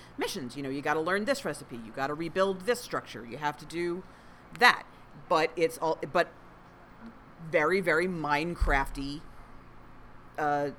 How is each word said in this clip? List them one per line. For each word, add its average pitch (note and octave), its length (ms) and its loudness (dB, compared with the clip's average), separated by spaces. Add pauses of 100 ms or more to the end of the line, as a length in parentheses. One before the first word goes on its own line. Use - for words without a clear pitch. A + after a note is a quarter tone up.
(160)
missions. E3 400 -4
You C#3+ 60 -6
know, C3+ 80 -4
you C#3 100 -4
gotta D3+ 200 2
learn F#3+ 260 0
this C4+ 180 0
recipe, C#3+ 320 -6
you A2+ 180 -12
gotta C3+ 200 -2
rebuild F#3 480 2
this A#3 180 2
structure, - 480 -6
you A2+ 80 -8
have D3 220 -2
to D3+ 80 -14
do F3 360 -4 (560)
that. - 260 6 (440)
But E3 260 4
it's E3 240 2
all, D#3+ 200 0 (140)
but E3+ 160 4 (1200)
very, E3 300 4
very E3+ 280 4
Minecrafty, D3 1120 0 (1160)
uh, D3 400 2